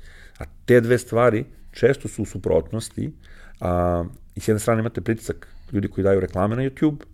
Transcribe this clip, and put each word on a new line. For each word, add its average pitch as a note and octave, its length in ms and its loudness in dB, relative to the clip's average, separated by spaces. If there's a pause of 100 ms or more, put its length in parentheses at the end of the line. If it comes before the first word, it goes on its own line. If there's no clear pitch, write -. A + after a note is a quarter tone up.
(380)
A - 60 -10 (200)
te A#2+ 160 6
dve A#2 180 2
stvari A#2 460 2 (260)
često - 380 2
su - 140 -6
u G2 40 -4
suprotnosti, G2 880 -2 (480)
a, F2 440 0 (300)
i G2+ 60 -10
s - 80 -4
jedne G#2+ 120 2
strane A2+ 200 2
imate A2+ 200 -4
pritisak - 480 -6 (240)
ljudi G2+ 160 0
koji - 160 -4
daju G2 160 4
reklame F#2 360 -2
na B2+ 60 -2
YouTube C#3+ 340 0 (180)